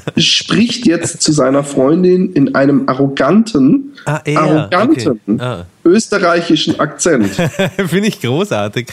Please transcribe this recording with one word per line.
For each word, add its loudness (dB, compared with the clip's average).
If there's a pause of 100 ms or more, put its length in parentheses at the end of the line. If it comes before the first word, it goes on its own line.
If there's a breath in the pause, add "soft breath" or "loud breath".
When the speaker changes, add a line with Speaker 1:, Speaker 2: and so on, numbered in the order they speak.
(140)
Speaker 1:
jetzt, 0
<laughs> -
spricht 0
jetzt -2
zu 2
seiner 0
Freundin 2
in 2
einem 2
arroganten, 2 (120)
Speaker 2:
Ah, -4
er. 0
Speaker 1:
arroganten 0
Speaker 2:
Okay. -2
Ah. -6 (220)
Speaker 1:
österreichischen 0
Akzent. 0
Speaker 2:
<laughs> -4
Finde 0
ich -4
großartig. -4